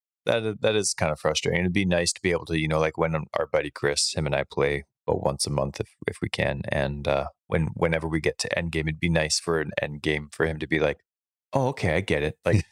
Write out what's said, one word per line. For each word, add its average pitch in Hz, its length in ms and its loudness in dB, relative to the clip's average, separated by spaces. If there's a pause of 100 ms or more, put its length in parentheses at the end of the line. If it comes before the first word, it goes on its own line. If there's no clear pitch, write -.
(260)
That 113 180 2
i-, 110 160 -2
that 110 140 2
is 104 200 0
kind 82 180 0
of 76 80 -6
frustrating. 85 400 0
It'd 90 120 2
be 98 120 4
nice 87 300 4
to - 80 -20
be 90 100 2
able 80 140 -2
to, 80 120 0
you 78 80 2
know, 78 140 2
like, 78 180 0
when 80 160 2 (200)
our 82 120 0
buddy 73 240 0
Chris, - 440 -2
him 78 120 0
and 71 80 -2
I 69 160 2
play 71 340 0 (220)
about - 160 0
once 71 240 -2
a - 40 -4
month 69 300 -2
if, - 80 -8 (200)
if - 120 -4
we - 80 -4
can. 69 420 -2
And, 71 360 -2
uh, 71 200 0 (200)
when, 82 280 0
whenever 82 340 2
we 80 120 0
get 78 180 -2
to - 100 -4
endgame, 85 400 -2
it'd 78 100 -2
be 90 120 0
nice 78 280 2
for 82 220 0
an 73 100 -4 (100)
endgame 76 540 -2
for 80 120 0
him 80 120 -2
to 78 80 -6
be 76 140 0
like, 73 180 0 (540)
"Oh, 135 160 2
okay, 95 260 0
I 85 60 2
get 80 240 0
it." 78 200 -4
Like, 87 280 4